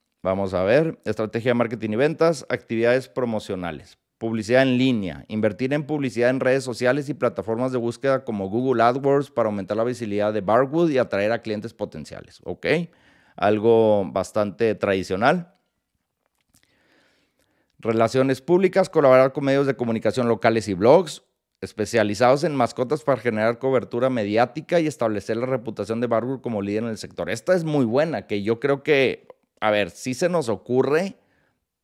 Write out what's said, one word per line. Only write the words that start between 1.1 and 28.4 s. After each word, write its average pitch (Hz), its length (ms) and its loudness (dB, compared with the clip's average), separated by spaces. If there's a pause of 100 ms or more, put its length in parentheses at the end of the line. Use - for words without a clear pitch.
de 120 60 2
marketing 113 360 -2
y 107 40 -2
ventas, 147 540 0
actividades 120 600 0
promocionales, 95 880 -6 (200)
publicidad 113 440 0
en 131 160 2
línea, 110 520 -2
invertir 107 440 -2
en 147 140 -4
publicidad 127 420 -2
en 131 120 -2
redes 127 220 2
sociales 127 460 -2
y 147 60 -8
plataformas 113 560 -4
de 127 80 -2
búsqueda 120 440 -2
como 101 260 -6
Google 120 340 0
AdWords 135 480 2
para 113 160 0
aumentar 101 300 -4
la 110 60 0
visibilidad 107 480 -2
de 107 100 -4
Barkwood 135 500 2
y 131 80 2
atraer 104 320 0
a 117 100 -4
clientes 110 320 -8
potenciales. - 680 -14
Ok. 85 240 -8 (680)
Algo 107 760 4
bastante 104 640 -2
tradicional. 101 800 0 (2250)
Relaciones 117 600 0
públicas, 185 480 2
colaborar 131 440 6
con 143 120 -4
medios 139 200 2
de 135 100 0
comunicación 113 520 -2
locales 113 400 2
y 101 80 -2
blogs 147 480 4 (380)
especializados 110 840 0
en 156 120 -2
mascotas 127 480 -2
para 127 160 0
generar 113 380 0
cobertura 131 540 0
mediática 123 680 0
y 160 60 0
establecer 113 520 -4
la 123 100 -4
reputación 113 520 -6
de 120 80 -2
Barkwood 117 340 -2
como 110 200 -6
líder 101 220 -4
en 117 60 -6
el 110 80 -8
sector. - 320 -10
Esta 120 260 0
es 170 80 -2
muy 147 220 0
buena, 123 420 -2
que 101 160 -4